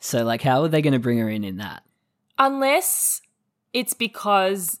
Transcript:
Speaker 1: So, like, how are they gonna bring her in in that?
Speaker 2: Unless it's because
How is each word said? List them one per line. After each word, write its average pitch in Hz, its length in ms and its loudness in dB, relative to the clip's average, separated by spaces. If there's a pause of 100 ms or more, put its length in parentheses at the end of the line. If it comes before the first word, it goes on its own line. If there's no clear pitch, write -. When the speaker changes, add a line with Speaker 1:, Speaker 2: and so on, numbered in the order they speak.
Speaker 1:
So, 117 220 -2
like, 117 200 -2
how 131 200 4
are 165 40 2
they 156 160 2
gonna 139 160 4
bring 120 180 0
her 113 120 0
in 107 140 -4
in 95 140 -8
that? 95 240 -10 (560)
Speaker 2:
Unless 277 840 0 (520)
it's 247 220 -2
because 196 840 0